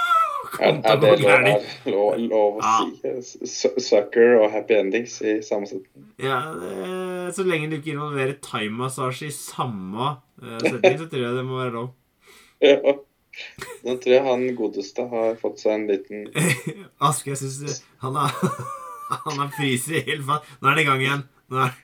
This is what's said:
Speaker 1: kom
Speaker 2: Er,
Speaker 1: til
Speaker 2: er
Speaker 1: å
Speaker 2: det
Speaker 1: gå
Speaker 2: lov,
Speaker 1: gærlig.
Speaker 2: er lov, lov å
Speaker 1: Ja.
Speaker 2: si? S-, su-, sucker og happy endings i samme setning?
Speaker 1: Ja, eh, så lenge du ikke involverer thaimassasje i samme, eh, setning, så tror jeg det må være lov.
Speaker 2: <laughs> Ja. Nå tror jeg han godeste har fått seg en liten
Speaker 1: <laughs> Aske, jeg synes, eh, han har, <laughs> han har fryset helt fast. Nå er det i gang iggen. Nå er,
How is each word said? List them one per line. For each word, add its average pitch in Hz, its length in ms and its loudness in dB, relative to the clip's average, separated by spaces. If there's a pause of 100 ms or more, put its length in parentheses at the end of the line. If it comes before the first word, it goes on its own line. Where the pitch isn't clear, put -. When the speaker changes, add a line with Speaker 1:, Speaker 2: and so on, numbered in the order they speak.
(540)
Speaker 1:
kom - 240 4
Speaker 2:
Er, - 40 -6
Speaker 1:
til 110 100 4
Speaker 2:
er 110 60 6
Speaker 1:
å 110 40 0
Speaker 2:
det 110 80 8
Speaker 1:
gå 107 60 10
Speaker 2:
lov, 104 160 4
Speaker 1:
gærlig. 101 220 6 (320)
Speaker 2:
er 123 60 -2
lov, 104 280 2 (100)
lov 107 300 2
å - 20 -4
Speaker 1:
Ja. 110 140 4 (100)
Speaker 2:
si? - 240 -6
S-, - 400 -10
su-, - 320 0
sucker 117 560 6
og 107 140 6
happy 107 260 2
endings 104 440 0
i 110 200 0
samme 104 260 -4
setning? 139 380 -14 (140)
Speaker 1:
Ja, 131 180 -2 (160)
eh, 185 800 -8
så 190 100 -4
lenge 156 280 0
du 156 80 -4
ikke 147 160 -8
involverer 143 440 -4
thaimassasje 127 880 -6
i 135 60 -8
samme, 113 800 -6 (280)
eh, 117 180 -12
setning, 151 400 2
så 165 100 -10
tror 131 160 -4
jeg 120 100 -4
det 127 100 -4
må 131 120 -6
være 127 160 -4
lov. 120 160 -6 (400)
Speaker 2:
<laughs> - 320 -10
Ja. 143 160 8 (1000)
Nå 123 180 -4
tror 127 160 2
jeg 131 100 8
han 127 280 0
godeste 107 580 -6
har 113 260 0
fått - 220 -6
seg 110 160 0
en 107 140 -2
liten 104 400 -4 (360)
Speaker 1:
<laughs> 160 380 -10
Aske, 143 300 -2
jeg 131 80 -6
synes, 135 420 -8
eh, - 60 -20 (100)
han 131 160 -6
har, 147 160 0 (460)
<laughs> - 500 -10
han 147 160 -6
har 143 80 -4
fryset 135 560 -2
helt 147 180 -6
fast. 147 360 -4
Nå 131 100 4
er 147 80 4
det 160 60 2
i - 20 2
gang 131 160 2
iggen. 139 220 -2 (240)
Nå 131 180 0
er, 127 80 -2 (100)